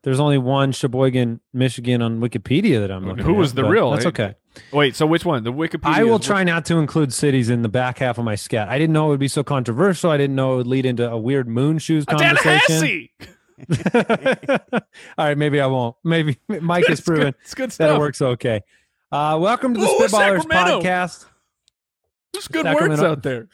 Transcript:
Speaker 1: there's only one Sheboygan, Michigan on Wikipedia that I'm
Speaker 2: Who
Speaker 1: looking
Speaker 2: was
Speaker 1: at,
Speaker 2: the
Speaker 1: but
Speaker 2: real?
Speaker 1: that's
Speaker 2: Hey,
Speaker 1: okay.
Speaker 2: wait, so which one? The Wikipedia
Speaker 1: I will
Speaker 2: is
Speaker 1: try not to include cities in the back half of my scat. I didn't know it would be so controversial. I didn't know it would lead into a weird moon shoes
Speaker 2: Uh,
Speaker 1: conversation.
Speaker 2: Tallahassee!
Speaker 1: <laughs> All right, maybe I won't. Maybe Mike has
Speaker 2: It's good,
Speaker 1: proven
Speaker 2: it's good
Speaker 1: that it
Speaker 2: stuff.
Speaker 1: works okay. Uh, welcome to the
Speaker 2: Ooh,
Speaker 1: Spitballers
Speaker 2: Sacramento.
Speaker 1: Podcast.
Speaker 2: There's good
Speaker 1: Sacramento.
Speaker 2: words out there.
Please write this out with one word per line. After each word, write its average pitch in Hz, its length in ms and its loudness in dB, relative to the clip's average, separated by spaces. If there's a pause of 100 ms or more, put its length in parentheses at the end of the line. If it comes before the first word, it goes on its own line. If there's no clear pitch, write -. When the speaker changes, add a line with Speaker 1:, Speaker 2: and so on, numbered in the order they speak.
Speaker 1:
there's 131 160 -2
only 143 200 2
one 135 340 0
Sheboygan, 127 680 -2 (120)
Michigan 123 480 0
on 113 200 -2
Wikipedia 123 600 0
that 98 100 -2
I'm 95 120 -8
Speaker 2:
Who 95 80 -8
Speaker 1:
looking 160 260 0
Speaker 2:
was 165 140 2
Speaker 1:
at, 117 60 -10
Speaker 2:
the 135 80 0
Speaker 1:
but - 40 2
Speaker 2:
real? 185 220 2
Speaker 1:
that's 110 140 0
Speaker 2:
Hey, 170 40 0
Speaker 1:
okay. 104 260 -4 (380)
Speaker 2:
wait, 139 240 2
so 156 100 0
which 165 200 2
one? 135 180 0
The 117 80 -4
Wikipedia 156 420 -2
Speaker 1:
I 208 100 4
will 226 140 4
Speaker 2:
is - 60 -8
Speaker 1:
try 196 180 0
not 170 240 0
to 170 120 2
include 147 340 0
cities 131 380 0
in 120 100 0
the 117 80 -2
back 127 300 -2
half 123 180 -2
of 120 80 -4
my 110 100 -2
scat. 104 360 -4
I 131 80 -2
didn't 160 160 2
know 156 120 2
it - 40 2
would 143 100 2
be 139 80 0
so 143 160 -2
controversial. 143 680 0
I 151 60 2
didn't 139 200 0
know 131 180 0
it - 20 0
would 123 100 -2
lead 131 200 0
into 120 200 0
a 117 120 -4
weird 127 300 -2
moon 135 300 0
shoes 151 300 -2
Speaker 2:
Uh, 151 80 0
Speaker 1:
conversation. 165 500 4
Speaker 2:
Tallahassee! 160 460 -2 (460)
Speaker 1:
<laughs> 220 1200 -2 (360)
All 160 80 0
right, 147 100 0
maybe 147 240 2
I 139 60 2
won't. 123 360 -2
Maybe 165 360 0 (100)
Mike 175 380 0
has - 140 0
Speaker 2:
It's - 80 -16
good, 170 60 2
Speaker 1:
proven 147 280 0
Speaker 2:
it's - 120 -18
good 262 180 -6
Speaker 1:
that 160 120 -2
it 151 60 4
Speaker 2:
stuff. 147 80 4
Speaker 1:
works 147 240 -2
okay. 120 400 -2 (500)
Uh, 151 280 0
welcome 240 320 0
to 220 80 -2
the 214 60 2
Speaker 2:
Ooh, - 140 2
Speaker 1:
Spitballers 202 420 4
Speaker 2:
Sacramento. 180 380 2
Speaker 1:
Podcast. 180 460 -2 (1080)
Speaker 2:
There's - 160 -12
good 320 160 -2
Speaker 1:
Sacramento. - 260 2
Speaker 2:
words 147 120 0
out 160 200 0
there. 123 320 -6